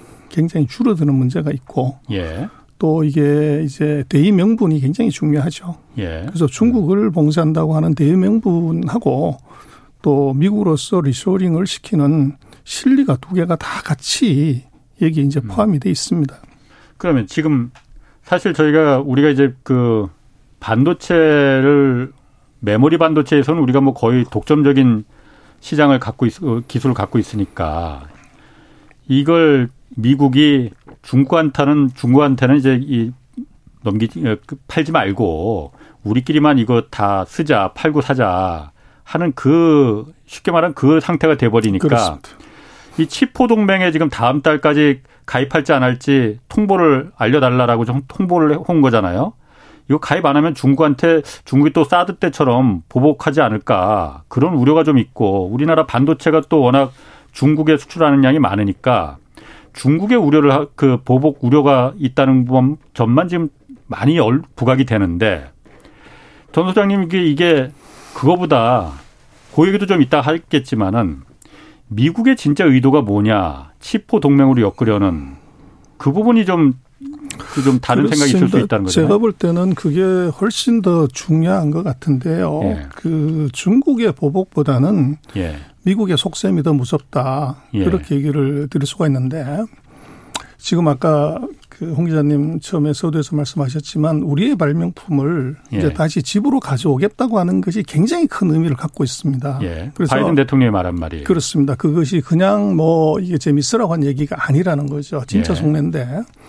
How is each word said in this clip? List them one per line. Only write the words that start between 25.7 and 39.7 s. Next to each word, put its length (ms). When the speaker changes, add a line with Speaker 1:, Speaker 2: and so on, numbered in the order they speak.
Speaker 2:
갖고 280
있-, 160
어, 260
기술을 260
갖고 240
있으니까 840
이걸 600
미국이 720
중국한테는, 920
중국한테는 640
이제 240
이 300
넘기지, 460
어, 80
그 100
팔지 240
말고 800
우리끼리만 540
이거 320
다 340
쓰자, 500
팔고 260
사자 720
하는 320
그, 800